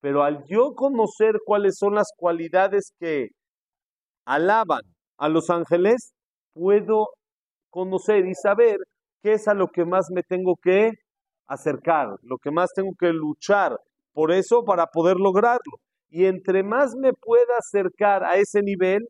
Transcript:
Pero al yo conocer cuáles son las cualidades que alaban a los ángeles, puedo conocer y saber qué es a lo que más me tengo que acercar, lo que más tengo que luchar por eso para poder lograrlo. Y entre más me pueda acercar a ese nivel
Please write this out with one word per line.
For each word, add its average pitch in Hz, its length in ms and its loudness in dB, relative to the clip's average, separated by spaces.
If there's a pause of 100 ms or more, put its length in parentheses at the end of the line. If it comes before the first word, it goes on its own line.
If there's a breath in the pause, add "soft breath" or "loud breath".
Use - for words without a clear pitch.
Pero 143 220 0
al 147 240 -2
yo 226 280 0
conocer 220 600 0 (100)
cuáles 202 320 0
son 202 160 0
las 214 240 0
cualidades 180 800 0
que 156 300 -4 (960)
alaban 165 560 0 (360)
a 151 120 -2
los 160 200 -2
ángeles, 175 640 0 (400)
puedo 208 560 0 (600)
conocer 185 560 0
y 185 80 -4
saber 202 440 2 (440)
qué 214 120 2
es 214 140 0
a 208 60 2
lo 190 140 0
que 175 180 -2
más 180 260 0
me 180 120 -4
tengo 185 380 -2
que 202 300 4 (560)
acercar, 139 760 -2
lo 123 160 -10
que 143 140 -8
más 175 220 0
tengo 190 240 -4
que 175 140 0
luchar 160 640 -2 (360)
por 156 180 0
eso 190 320 2
para 180 240 0
poder 175 300 0
lograrlo. 208 640 0 (300)
Y 170 160 0
entre 190 380 0
más 233 320 -2
me 262 180 0
pueda 240 460 2
acercar 196 640 -2
a 175 140 0
ese 208 240 0
nivel 196 480 0